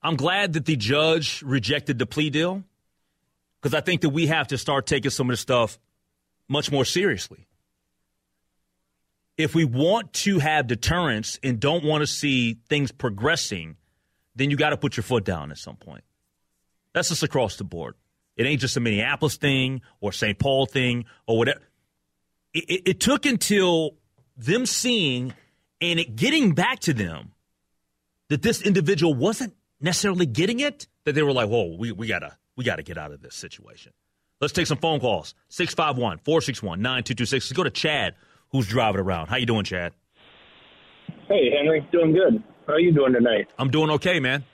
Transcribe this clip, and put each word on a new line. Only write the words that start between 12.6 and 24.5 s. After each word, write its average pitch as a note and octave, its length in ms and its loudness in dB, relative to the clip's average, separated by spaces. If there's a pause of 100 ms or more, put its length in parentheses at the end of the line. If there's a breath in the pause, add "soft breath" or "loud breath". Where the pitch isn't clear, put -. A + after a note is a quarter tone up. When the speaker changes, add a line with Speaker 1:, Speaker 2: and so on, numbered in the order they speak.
Speaker 1:
things C#3+ 220 0
progressing, G2+ 840 -4 (580)
then C3+ 160 0
you C#3+ 60 0
gotta D3+ 200 2
put C#3 180 -2
your A2 80 -4
foot A#2 200 0
down D#2 280 -4
at - 60 -16
some - 180 -16
point. C2 280 -20 (920)
That's F3 160 0
just D#3+ 140 -2
across B2+ 340 0
the G#2 60 -10
board. D#2+ 320 -12 (420)
It A#2 80 0
ain't C#3 160 0
just C3 160 -2
a - 40 -2
Minneapolis A#2+ 560 0
thing C3 440 0 (200 soft breath)
or G2+ 100 -2
Saint G#2 260 -2
Paul C3+ 300 2
thing B2 380 -2 (200 soft breath)
or A2+ 120 2
whatever. A#2+ 240 2 (920)
It, D#3+ 160 -4
it, F#3 200 0
it F3+ 100 0
took - 260 2
until F#3 720 2 (400)
them E3+ 300 0